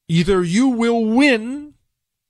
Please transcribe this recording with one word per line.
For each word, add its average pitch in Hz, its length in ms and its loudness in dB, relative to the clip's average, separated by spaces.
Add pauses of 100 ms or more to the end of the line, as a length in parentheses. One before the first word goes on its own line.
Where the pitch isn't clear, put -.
Either 180 340 0
you 202 280 0
will 233 340 0
win, 262 680 0 (560)